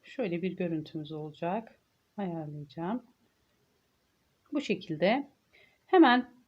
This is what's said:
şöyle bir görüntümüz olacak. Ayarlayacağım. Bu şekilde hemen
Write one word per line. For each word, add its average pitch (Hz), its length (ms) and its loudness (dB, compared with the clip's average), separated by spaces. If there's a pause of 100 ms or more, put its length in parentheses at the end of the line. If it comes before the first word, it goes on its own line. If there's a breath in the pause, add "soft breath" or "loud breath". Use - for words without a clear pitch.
şöyle 175 380 -6
bir 180 160 -4
görüntümüz 156 540 -6
olacak. 165 680 -6 (380)
Ayarlayacağım. 165 880 -6 (1500)
Bu 294 100 -2
şekilde 202 680 0 (560 soft breath)
hemen 254 480 6 (140)